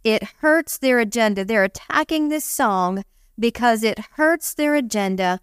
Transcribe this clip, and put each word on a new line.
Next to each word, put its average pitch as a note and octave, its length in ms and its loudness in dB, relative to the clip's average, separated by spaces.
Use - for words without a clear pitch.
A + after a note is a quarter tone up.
It A3 200 0
hurts D#4 380 2
their B3+ 220 2
agenda. G#3+ 460 0
They're G#3 180 2
attacking D4+ 680 -2
this D4+ 160 -2
song G3 580 0
because A3+ 440 0
it G#3+ 160 -2
hurts D#4+ 400 0
their D4 220 0
agenda F#3+ 680 -2